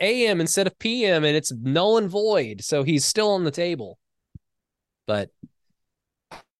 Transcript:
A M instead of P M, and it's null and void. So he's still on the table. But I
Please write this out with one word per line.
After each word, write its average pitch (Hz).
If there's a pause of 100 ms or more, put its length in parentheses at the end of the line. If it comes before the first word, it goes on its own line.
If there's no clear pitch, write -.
A 233
M 190
instead 175
of -
P 226
M, 170
and 151
it's 151
null 151
and 208
void. 175
So 143
he's 135
still 214
on 185
the 156
table. 156 (1080)
But 104 (1000)
I - (240)